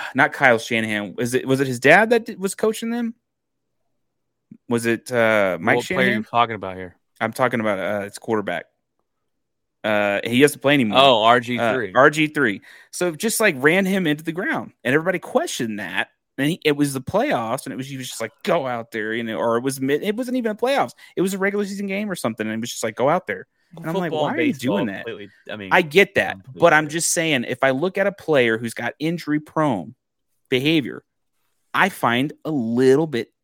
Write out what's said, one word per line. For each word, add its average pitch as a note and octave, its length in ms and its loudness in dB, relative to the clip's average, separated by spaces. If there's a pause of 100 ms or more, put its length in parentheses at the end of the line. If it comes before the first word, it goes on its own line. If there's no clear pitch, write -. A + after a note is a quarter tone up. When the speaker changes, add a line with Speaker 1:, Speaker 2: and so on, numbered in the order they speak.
(160)
Speaker 1:
not C#3+ 180 2
Kyle B2+ 260 4
Shanahan. A2 560 -4
Was A#2+ 180 -2
it, B2+ 140 -2
was C3 140 2
it C3+ 60 0
his B2 120 -6
dad F#3 300 6
that A#3 160 2
d-, G#3 100 -12
was F#3+ 200 -6
coaching A3 340 -2
them? A#3 260 -4 (1500)
Was A#2+ 180 0
it, A2+ 260 -2
uh, A2 480 4
Mike A#2 180 2
Speaker 2:
What A#2+ 80 -2
player - 140 -2
are C3 40 4
you B2 60 4
Speaker 1:
Shanahan? A2+ 140 -2
Speaker 2:
talking A#2 320 0
about F#2+ 200 -8
here? F#2 200 -14 (260)
Speaker 1:
I'm A2+ 120 -2
talking B2 260 0
about, G#2+ 200 -2
uh, G2 260 -4
it's G2+ 120 -14
quarterback. G2+ 480 -4 (1160)
Uh, G#2 400 0
he A#2+ 160 0
doesn't C#3+ 220 4
play C#3 120 4
anymore. A#2 260 4
Speaker 2:
Oh, C3 240 8
R A#2+ 160 8
G A#2+ 180 -4
three. A2 360 -2
Speaker 1:
Uh, A#2 60 6
R D3 100 10
G D#3 180 2
three. C3+ 340 0 (300)
So F3+ 240 -2
just, G#3+ 240 -4
like, G#3 180 2
ran D#3+ 280 4
him F#3 220 0
into D3+ 160 0
the E3 80 -4
ground, D#3+ 400 -6 (120)
and B2 120 0
everybody E3+ 240 -2
questioned C3 600 -4
that. F#2+ 300 -6 (280)
And C3+ 140 -2
he, F#3 140 -6
it D3+ 100 2
was C#3+ 180 0
the C3 80 -6
playoffs, C3 640 -2
and C3 80 -10
it - 20 -10
was, C3 120 -8
he C#3 100 -12
was B2+ 100 -10
just - 140 -12
like, - 100 -6 (120)
"Go E3+ 220 0
out A#2 260 -8
there," A2 220 -4
you A#2+ 100 -4
know, A2 140 -6
or A#2 200 0
it A#2+ 60 0
was C3+ 160 -4
mid, C3+ 220 0
it G3+ 140 -4
wasn't B3 220 -4
even A3+ 180 -2
the - 40 -18
playoffs. C4 340 0 (220)
It - 60 -2
was F#3+ 140 0
a - 20 -8
regular G3+ 280 0
season G3 200 -8
game G3+ 240 -6
or F3+ 60 -4
something, A2 320 -4
and A2 80 -4
it A2 40 -4
was A#2 120 -6
just - 120 -8
like, A2 120 -6
"Go A#2+ 120 0
out F3 200 0
there." F#2+ 180 -8 (320)
And E3 100 -16
I'm D#3+ 80 -6
like, F3 160 -2
Speaker 2:
Football D3+ 120 -2
Speaker 1:
"Why D3+ 80 0
Speaker 2:
and D4+ 80 -4
Speaker 1:
are - 20 -2
you D4 120 2
Speaker 2:
baseball C3+ 240 -2
Speaker 1:
doing B2+ 100 -2
that?" F#2+ 180 -10
Speaker 2:
completely, G#2 240 -12 (220)
I - 60 -8
mean, G#2 140 -12
Speaker 1:
I F3+ 120 4
get F3+ 320 0
that, F#2+ 160 0 (120)
Speaker 2:
completely C3 160 -20
Speaker 1:
but E3 140 6
I'm D#3 120 4
Speaker 2:
different. C#3+ 80 -10
Speaker 1:
just E3 200 -4
saying, D#3 340 0
if - 160 -2
I C3+ 60 4
look D#3+ 300 -2
at G3 80 0
a G3 40 0
player B2+ 460 2
who's A#2 160 -8
got A#2+ 240 -8
injury-prone D3+ 960 -4 (560)
behavior, B2+ 540 0 (720)
I F3 160 2
find C3 440 0 (120)
a D#3 60 -4
little C3 540 4
bit, A#2+ 260 -6 (120)